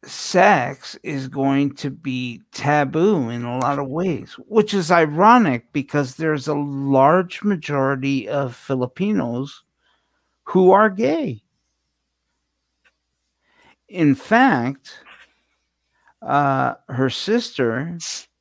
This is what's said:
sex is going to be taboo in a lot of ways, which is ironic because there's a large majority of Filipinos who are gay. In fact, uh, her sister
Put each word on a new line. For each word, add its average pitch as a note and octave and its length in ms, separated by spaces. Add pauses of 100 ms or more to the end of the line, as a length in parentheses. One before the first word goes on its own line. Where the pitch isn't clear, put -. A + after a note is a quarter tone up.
sex F3 960
is C3+ 260
going C#3 460
to C#3+ 160
be B2+ 520 (100)
taboo D3 760
in A#2+ 160
a B2 140
lot C3+ 200
of C#3 100
ways, D#3+ 460 (140)
which G#3+ 260
is F3 160
ironic E3+ 840
because C#3 440
there's D3+ 320
a D3 60
large C#3+ 880
majority C#3 880
of C3+ 260
Filipinos C3 1080 (800)
who F#3 260
are G3+ 200
gay. A3+ 520 (2500)
In D#3 260
fact, D3+ 840 (1200)
uh, C3+ 520 (140)
her B2+ 220
sister E3 880 (420)